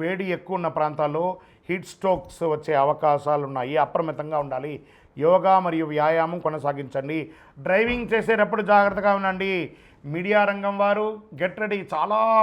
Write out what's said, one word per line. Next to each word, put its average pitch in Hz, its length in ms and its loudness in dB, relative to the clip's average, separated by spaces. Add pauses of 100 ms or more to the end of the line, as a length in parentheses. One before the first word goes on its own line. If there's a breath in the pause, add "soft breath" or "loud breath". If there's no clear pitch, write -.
వేడి 185 240 -4 (120)
ఎక్కువ 185 220 -6
ఉన్న 170 80 -2 (100)
ప్రాంతాల్లో 151 480 -2 (440 soft breath)
హీట్ 180 240 -6
స్ట్రోక్స్ 180 500 -4 (100)
వచ్చే 151 200 -4 (100)
అవకాశాలు 147 640 2
ఉన్నాయి. 135 260 -4 (100)
అప్రమత్తంగా 156 600 -4
ఉండాలి. 139 280 -8 (440 soft breath)
యోగా 180 380 6 (100)
మరియు 160 200 0 (100)
వ్యాయామం 160 500 2
కొనసాగించండి. 143 760 -4 (460 loud breath)
డ్రైవింగ్ 226 480 0
చేసేటప్పుడు 214 500 2 (100)
జాగ్రత్తగా 202 460 4
ఉండండి. 190 340 -2 (520 loud breath)
మీడియా 180 360 0 (100)
రంగం 202 320 -4
వారు, 208 260 2 (320)
get 180 220 -2
ready, 202 180 -2 (120)
చాలా 175 220 0 (280)